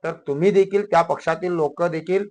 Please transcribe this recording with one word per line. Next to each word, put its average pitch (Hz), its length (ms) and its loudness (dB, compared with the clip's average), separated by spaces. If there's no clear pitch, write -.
तर 165 80 -6
तुम्ही 156 380 0
देखील, 196 360 2
त्या 170 160 4
पक्षातील 165 500 -2
लोक 160 300 -2
देखील 175 480 -2